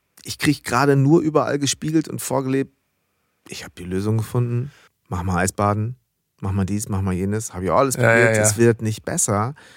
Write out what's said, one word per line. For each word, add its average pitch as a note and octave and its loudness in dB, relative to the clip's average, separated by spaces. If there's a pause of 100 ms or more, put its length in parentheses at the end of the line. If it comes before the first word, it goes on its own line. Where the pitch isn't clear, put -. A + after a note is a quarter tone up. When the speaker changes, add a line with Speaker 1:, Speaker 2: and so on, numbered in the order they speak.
(260)
Speaker 1:
ich - -10
krieg - 0
gerade C#3 4
nur C#3 6
überall D3 0
gespiegelt D3+ -2
und - -8
vorgelebt, C3+ -2 (760)
ich - -14
hab - -20
die F2+ -14
Lösung G2 -2
gefunden, A#2+ -4 (360)
mach F2+ -6
mal F#2 -2
Eisbaden, G#2 -2 (440)
mach G2 -4
mal G2 0
dies, G#2 -4
mach F#2+ -2
mal F#2+ -2
jenes, G2 -4
hab F2+ -10
ich F#2 -2
auch E2+ 4
alles C3+ 0
Speaker 2:
Ja, B2+ -2
ja, A#2 4
Speaker 1:
probiert, A2+ 4
Speaker 2:
ja. G#2+ 2
Speaker 1:
es G#2+ 0
wird A#2 4
nicht A2 -6
besser. A#2 -2 (220)